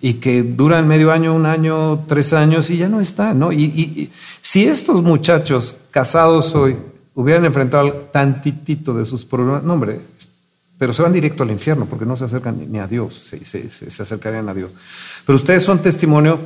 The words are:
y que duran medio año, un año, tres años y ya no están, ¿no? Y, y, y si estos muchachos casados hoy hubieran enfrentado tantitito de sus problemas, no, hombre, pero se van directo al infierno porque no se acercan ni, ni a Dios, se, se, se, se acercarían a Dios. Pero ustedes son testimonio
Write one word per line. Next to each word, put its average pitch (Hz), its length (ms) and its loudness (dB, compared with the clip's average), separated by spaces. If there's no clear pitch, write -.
y 123 140 0
que 123 260 0
duran 147 460 2
medio 156 240 4
año, 160 240 2
un 160 100 2
año, 156 640 0
tres 143 260 0
años 156 380 2
y 175 60 -2
ya 180 120 -2
no 214 100 0
están, 202 400 -2
¿no? 170 120 2
Y, 151 140 2
y, 156 160 -2
y - 100 -10
si 196 240 4
estos 269 380 2
muchachos 156 720 2
casados 165 640 2
hoy 135 200 2
hubieran 156 320 2
enfrentado 139 460 2
tantitito 143 840 -2
de 113 100 -2
sus 120 180 -8
problemas, 131 400 -2
no, 170 100 0
hombre, 120 260 -2
pero 123 160 -2
se 147 100 -2
van 170 80 2
directo 151 320 0
al 110 80 -2
infierno 135 360 -2
porque 110 180 -8
no 127 100 -4
se 123 80 -8
acercan 120 340 -6
ni, - 80 -12
ni 107 140 -8
a 95 80 -10
Dios, 113 260 -6
se, - 300 -16
se, - 260 -12
se, - 220 -14
se - 120 -8
acercarían 110 440 -8
a 98 60 -8
Dios. 92 180 -10
Pero 135 100 4
ustedes 175 280 4
son 185 160 2
testimonio 156 680 2